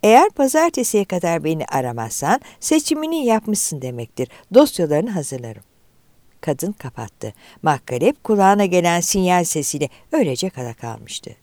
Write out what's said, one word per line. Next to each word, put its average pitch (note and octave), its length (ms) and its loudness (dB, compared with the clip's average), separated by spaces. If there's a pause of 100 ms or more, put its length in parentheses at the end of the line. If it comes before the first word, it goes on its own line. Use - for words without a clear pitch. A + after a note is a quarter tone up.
Eğer D#4 280 6
pazartesiye C4+ 720 0
kadar E3+ 400 -4
beni D#3 220 -2
aramazsan B2+ 720 -2 (200)
seçimini D#4 680 -2
yapmışsın G#3+ 560 -2
demektir. B2 460 -8 (260)
Dosyalarını F#3 560 4
hazırlarım." B2+ 520 -8 (800)
Kadın - 320 -4
kapattı. A2+ 640 -12 (280)
Makkalep D3+ 640 0
kulağına G3+ 400 4
gelen F3 360 2
sinyal F3+ 440 2
sesiyle C#3+ 440 -4 (240)
öylece F#3 380 0
kala A#2+ 240 -10
kalmıştı. - 560 -12 (120)